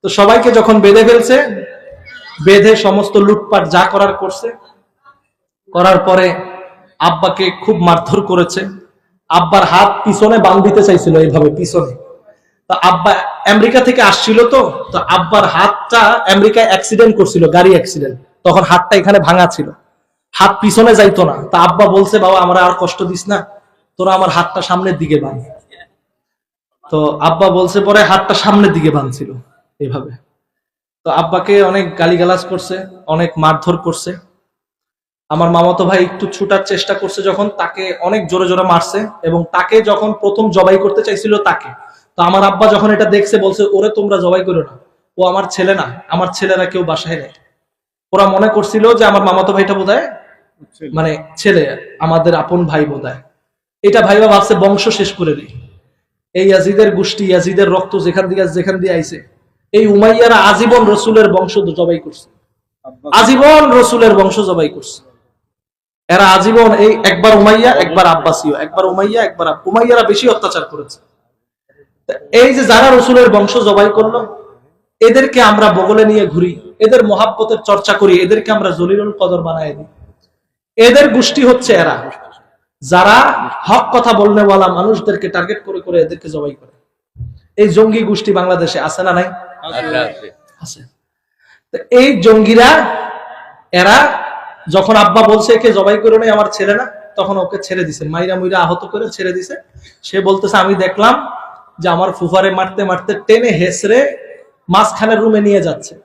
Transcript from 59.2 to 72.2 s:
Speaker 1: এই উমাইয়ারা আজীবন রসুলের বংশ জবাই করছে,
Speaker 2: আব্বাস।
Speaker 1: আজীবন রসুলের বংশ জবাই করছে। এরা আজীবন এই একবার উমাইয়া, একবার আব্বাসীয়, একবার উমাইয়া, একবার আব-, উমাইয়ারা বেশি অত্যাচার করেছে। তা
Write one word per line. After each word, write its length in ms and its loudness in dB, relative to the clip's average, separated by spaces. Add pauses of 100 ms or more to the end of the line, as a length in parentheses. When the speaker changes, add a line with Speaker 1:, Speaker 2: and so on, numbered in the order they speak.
Speaker 1:
এই 160 2
উমাইয়ারা 480 4
আজীবন 500 2
রসুলের 440 2
বংশ 280 -2
জবাই 420 -2
করছে, 300 -20 (540)
Speaker 2:
আব্বাস। 400 -2
Speaker 1:
আজীবন 480 4
রসুলের 440 4
বংশ 240 0
জবাই 300 -2
করছে। 460 -20 (1000)
এরা 140 4
আজীবন 460 4
এই 300 2
একবার 340 2
উমাইয়া, 340 4
একবার 340 0
আব্বাসীয়, 500 0
একবার 300 -4
উমাইয়া, 380 -2
একবার 240 -6
আব-, 220 -6
উমাইয়ারা 340 2
বেশি 260 0
অত্যাচার 360 -4
করেছে। 340 -18 (1080)
তা 60 -8 (180)